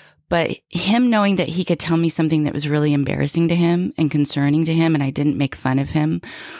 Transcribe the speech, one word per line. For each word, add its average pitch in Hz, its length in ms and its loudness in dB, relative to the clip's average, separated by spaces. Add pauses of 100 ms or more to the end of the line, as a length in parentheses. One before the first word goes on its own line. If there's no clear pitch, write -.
(300)
But 170 280 0 (100)
him 220 420 0
knowing 202 280 2
that 180 100 0
he 175 160 -4
could 170 160 -2
tell 165 160 0
me 165 140 2
something 156 340 2
that 147 100 -2
was 147 140 -4
really 147 240 0
embarrassing 143 560 0
to 170 80 0
him 175 420 2
and 151 140 0
concerning 147 540 0
to 160 80 0
him, 165 200 2
and 143 80 0
I 135 80 -2
didn't 143 280 0
make 139 180 -2
fun 131 240 -2
of 139 120 -4
him 160 300 0 (380)